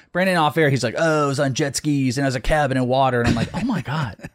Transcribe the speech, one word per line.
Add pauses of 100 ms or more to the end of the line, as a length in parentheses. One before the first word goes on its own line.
(120)
Brandon
off
air,
he's
like,
"Oh,
I
was
on
jet
skis
and
I
was
a
cabin
in
water."
And
I'm
like,
"Oh
my
God, (200)